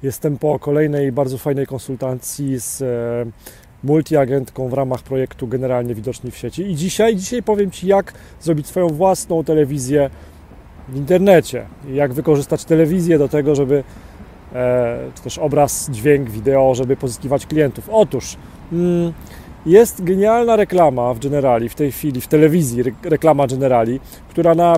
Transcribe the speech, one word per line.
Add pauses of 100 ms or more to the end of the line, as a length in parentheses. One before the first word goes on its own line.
Jestem
po
kolejnej
bardzo
fajnej
konsultacji
z,
e, (960)
multiagentką
w
ramach
projektu
Generalnie
Widoczni
w
Sieci.
I
dzisiaj,
dzisiaj
powiem
Ci,
jak (280)
zrobić
swoją
własną
telewizję (800)
w
internecie. (220)
I
jak
wykorzystać
telewizję
do
tego,
żeby, (680)
e, (180)
czy
też
obraz,
dźwięk,
wideo,
żeby
pozyskiwać
klientów.
Otóż, (340)
mm, (520)
jest
genialna
reklama
w
Generali,
w
tej
chwili,
w
telewizji,
re-, (120)
reklama
Generali, (300)
która
na